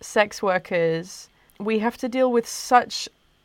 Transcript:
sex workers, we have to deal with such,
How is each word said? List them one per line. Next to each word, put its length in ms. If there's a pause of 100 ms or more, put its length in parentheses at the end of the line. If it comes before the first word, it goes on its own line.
sex 420
workers, 840 (300)
we 200
have 200
to 100
deal 240
with 160
such, 600 (360)